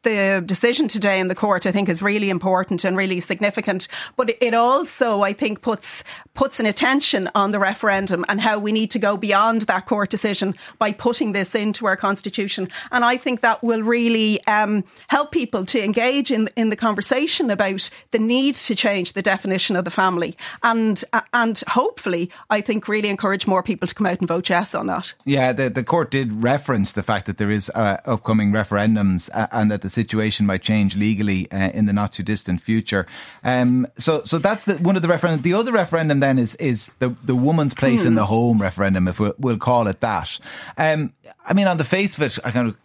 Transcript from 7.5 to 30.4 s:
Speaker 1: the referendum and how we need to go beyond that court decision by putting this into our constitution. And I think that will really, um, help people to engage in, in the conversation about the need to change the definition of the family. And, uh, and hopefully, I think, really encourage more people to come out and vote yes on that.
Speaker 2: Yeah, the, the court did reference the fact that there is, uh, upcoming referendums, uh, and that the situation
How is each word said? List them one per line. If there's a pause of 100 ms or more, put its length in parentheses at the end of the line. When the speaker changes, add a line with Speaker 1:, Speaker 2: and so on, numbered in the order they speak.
Speaker 1:
the
referendum
and
how
we
need
to
go
beyond
that
court
decision (240)
by
putting
this
into
our
constitution. (240)
And
I
think
that
will
really,
um, (240)
help
people
to
engage
in,
in
the
conversation
about (220)
the
need
to
change
the
definition
of
the
family. (260)
And, (100)
uh, (100)
and
hopefully, (200)
I
think,
really
encourage
more
people
to
come
out
and
vote
yes
on
that. (120)
Speaker 2:
Yeah,
the,
the
court
did
reference
the
fact
that
there
is,
uh, (100)
upcoming
referendums,
uh,
and
that
the
situation